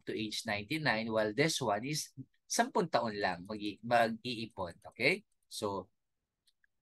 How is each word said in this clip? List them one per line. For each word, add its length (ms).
to 80
age 320
ninety-nine, 640
while 240
this 240
one 240
is 260
sampung 400
taon 320
lang 240
mag-i-, 400
mag-iipon. 880
Okay? 320
So, 400